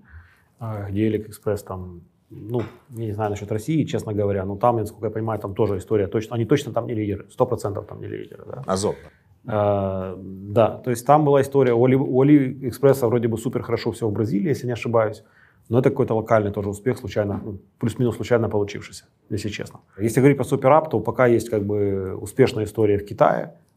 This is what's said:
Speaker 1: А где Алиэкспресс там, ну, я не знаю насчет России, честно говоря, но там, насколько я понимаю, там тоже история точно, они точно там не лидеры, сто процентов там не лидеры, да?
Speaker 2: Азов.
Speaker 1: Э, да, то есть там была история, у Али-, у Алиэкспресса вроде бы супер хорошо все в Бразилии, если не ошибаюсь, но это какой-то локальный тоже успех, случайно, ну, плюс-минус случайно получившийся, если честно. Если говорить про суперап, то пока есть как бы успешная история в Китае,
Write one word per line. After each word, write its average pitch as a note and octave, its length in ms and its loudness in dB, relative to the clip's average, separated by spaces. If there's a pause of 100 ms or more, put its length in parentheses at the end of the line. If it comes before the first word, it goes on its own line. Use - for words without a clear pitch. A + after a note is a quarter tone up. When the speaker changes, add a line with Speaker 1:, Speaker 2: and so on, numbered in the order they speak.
(600)
Speaker 1:
А G#2 300 -8
где G#2 180 0
Алиэкспресс G#2+ 560 -4
там, F2+ 380 -12 (280)
ну, A2+ 340 -6 (260)
я A2+ 160 -10
не G#2+ 80 -6
знаю G#2 160 -4
насчет G2+ 220 -8
России, D3 340 -2
честно A2 260 -6
говоря, G2+ 320 -2
но G2+ 120 -6
там, A#2+ 220 2
насколько G#2+ 280 -6
я G#2+ 60 -4
понимаю, A2 280 -4
там G2+ 140 -8
тоже G2+ 240 0
история G2+ 300 0
точно, A2 280 -4
они A#2 100 -2
точно D3 280 0
там A#2 140 -4
не B2 80 -6
лидеры, G#2 340 -4
сто - 160 -2
процентов G#2 400 -4
там - 160 -16
не G#2 60 -12
лидеры, - 400 -14
да? - 180 -12
Speaker 2:
Азов. F#2+ 300 -2 (500)
Speaker 1:
Э, G2 720 -2
да, G2 680 0
то C3 60 -4
есть A#2+ 160 -4
там D3+ 200 6
была C#3+ 160 6
история, C3 320 4
у A#2 120 4
Али-, C3 100 6
у C3 260 2
Алиэкспресса C3+ 840 4
вроде A#2 200 2
бы A#2 100 -2
супер A#2+ 240 -4
хорошо A#2 300 -4
все A#2 160 -4
в G#2 40 -2
Бразилии, C3+ 380 0
если B2 160 -4
не B2 80 -2
ошибаюсь, A2+ 500 0 (460)
но A2 80 2
это C3 140 4
какой-то A2+ 240 0
локальный G#2+ 360 2
тоже G2+ 180 -4
успех, A#2 280 -4
случайно, G2+ 480 -4
ну, G2 140 -10 (180)
плюс-минус A#2 380 0
случайно A2 340 2
получившийся, G2+ 540 -6 (260)
если G#2 200 -4
честно. - 300 -10 (200)
Если A2+ 200 0
говорить C#3 180 8
про C#3+ 80 0
суперап, C#3+ 440 4
то A2+ 100 0
пока B2 280 2
есть A2+ 220 2
как G#2+ 140 0
бы G2 520 -2
успешная A2 500 0
история G#2 320 2
в - 80 -6
Китае, - 480 0 (240)